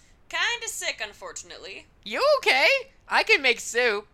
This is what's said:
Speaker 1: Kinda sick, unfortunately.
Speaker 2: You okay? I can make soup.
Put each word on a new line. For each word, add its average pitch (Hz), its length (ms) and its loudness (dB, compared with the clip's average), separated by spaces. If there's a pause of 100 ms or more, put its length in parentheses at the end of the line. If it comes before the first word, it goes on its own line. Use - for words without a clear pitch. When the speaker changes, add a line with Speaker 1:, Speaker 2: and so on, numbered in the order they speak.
(280)
Speaker 1:
Kinda 453 400 -4
sick, 320 340 -8
unfortunately. 180 840 -14 (180)
Speaker 2:
You 240 180 -4 (160)
okay? 277 280 4 (420)
I 220 140 2
can 427 200 4
make 240 180 2
soup. 226 540 0